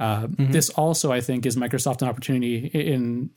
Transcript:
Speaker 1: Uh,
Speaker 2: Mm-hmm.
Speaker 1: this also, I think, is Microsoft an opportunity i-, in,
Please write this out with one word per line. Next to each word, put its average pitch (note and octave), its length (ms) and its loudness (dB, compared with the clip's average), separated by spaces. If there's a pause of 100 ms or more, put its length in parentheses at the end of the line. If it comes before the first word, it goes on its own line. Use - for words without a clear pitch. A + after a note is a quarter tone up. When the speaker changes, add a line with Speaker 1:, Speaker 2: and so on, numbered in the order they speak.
Speaker 1:
Uh, A2 260 2
Speaker 2:
Mm-hmm. C#3 260 0
Speaker 1:
this D3+ 180 2
also, D#3 420 2
I B2 80 2
think, B2 260 -2
is A#2+ 100 0
Microsoft B2+ 460 0
an C3 60 2
opportunity A#2+ 640 -2
i-, D3+ 40 0
in, B2+ 580 -2